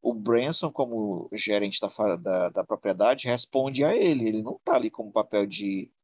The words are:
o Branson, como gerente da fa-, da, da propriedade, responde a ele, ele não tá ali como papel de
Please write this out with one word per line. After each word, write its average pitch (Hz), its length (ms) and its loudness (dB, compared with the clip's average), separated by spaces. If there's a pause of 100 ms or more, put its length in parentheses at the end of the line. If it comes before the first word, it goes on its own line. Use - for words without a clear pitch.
o 120 140 -2
Branson, 120 560 0
como 110 600 -4
gerente 104 480 0
da 101 100 -4
fa-, 104 260 0
da, 87 340 0
da 90 140 -2
propriedade, 107 640 0
responde 135 580 0
a 165 120 4
ele, 139 320 2
ele 110 140 -2
não 123 220 -10
tá - 120 2
ali 113 140 0
como 107 220 -14
papel 104 340 2
de 98 440 -4 (140)